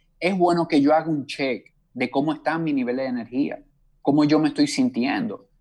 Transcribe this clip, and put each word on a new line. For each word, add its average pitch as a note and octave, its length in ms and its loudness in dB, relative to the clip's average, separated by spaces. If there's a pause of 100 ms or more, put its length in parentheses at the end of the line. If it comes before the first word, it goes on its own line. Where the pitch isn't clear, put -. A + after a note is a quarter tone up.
(200)
es F#3 180 -2
bueno E3+ 300 2
que D3 140 2
yo D3 120 4
haga D#3+ 160 2
un D3 160 -4
check C3 480 -6 (200)
de B2 160 -4
cómo D3 240 -2
está D3+ 240 -4
mi D#3+ 160 -2
nivel B2+ 240 -2
de C3+ 80 -4
energía, B2 580 -4 (380)
cómo D3 240 4
yo D#3 140 4
me D#3 100 2
estoy D3 180 0
sintiendo. B2 840 -2 (120)